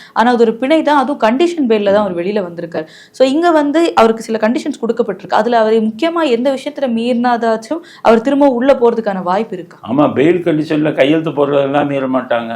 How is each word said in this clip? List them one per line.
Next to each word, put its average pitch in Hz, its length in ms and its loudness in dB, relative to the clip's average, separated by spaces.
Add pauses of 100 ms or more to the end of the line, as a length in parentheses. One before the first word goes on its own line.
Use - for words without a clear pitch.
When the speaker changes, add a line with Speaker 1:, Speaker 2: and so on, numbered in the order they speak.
(140)
Speaker 1:
ஆனா 226 180 2
அது 233 120 2
ஒரு 226 120 4
பிணை 269 260 0
தான், 285 160 2
அதுவும் 269 240 -2
கண்டிஷன் 285 460 0
பெயில்ல 208 260 2
தான் 208 100 2
அவர் 185 140 -4
வெளியில 202 240 -2
வந்திருக்காரு. 170 440 -8 (260)
So - 160 0
இங்க 330 240 2
வந்து 302 300 2 (140)
அவருக்கு 226 280 2
சில 220 140 -4
கண்டிஷன்ஸ் 247 440 -2
கொடுக்கப்பட்டிருக்கு. 214 600 -2
அதுல 233 180 2
அவர் 220 220 2
முக்கியமா 330 480 -2
எந்த 240 220 0
விஷயத்துல 277 380 -6
மீறினாதாச்சும் 233 920 -2 (200)
அவர் 226 200 4
திரும்ப 277 280 2
உள்ள 254 240 2
போறதுக்கான 226 500 0
வாய்ப்பு 190 320 -4
இருக்கா? 165 280 -14
Speaker 2:
ஆமா, 139 300 0
பெயில் 170 300 2
கண்டிஷன்ல 151 500 -2
கையெழுத்து 156 380 2
போடுறதெல்லாம் 143 560 0
மீற 135 200 -4
மாட்டாங்க. 117 480 -4